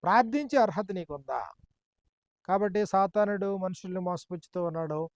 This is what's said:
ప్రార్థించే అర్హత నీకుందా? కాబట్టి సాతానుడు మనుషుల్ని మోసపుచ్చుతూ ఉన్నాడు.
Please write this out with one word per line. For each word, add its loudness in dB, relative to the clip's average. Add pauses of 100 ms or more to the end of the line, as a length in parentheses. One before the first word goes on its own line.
ప్రార్థించే 4
అర్హత 0
నీకుందా? -6 (960)
కాబట్టి 0
సాతానుడు 2
మనుషుల్ని -6
మోసపుచ్చుతూ -6
ఉన్నాడు. -4